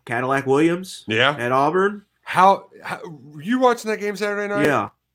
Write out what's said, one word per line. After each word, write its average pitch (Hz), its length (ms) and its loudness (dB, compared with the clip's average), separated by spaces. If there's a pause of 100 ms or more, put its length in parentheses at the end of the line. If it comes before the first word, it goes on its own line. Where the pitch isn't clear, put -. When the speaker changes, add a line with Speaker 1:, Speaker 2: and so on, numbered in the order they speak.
Speaker 1:
Cadillac 127 420 -2
Williams 165 640 0
Speaker 2:
Yeah. 120 300 2
Speaker 1:
at 120 140 -2
Auburn. 185 520 0 (180)
Speaker 2:
How, - 480 2 (120)
how, - 180 -10 (400)
you 220 180 -2
watching 240 320 2
that 208 100 -4
game 208 160 -6
Saturday 202 360 -6
night? 202 140 0
Speaker 1:
Yeah. 117 240 0 (240)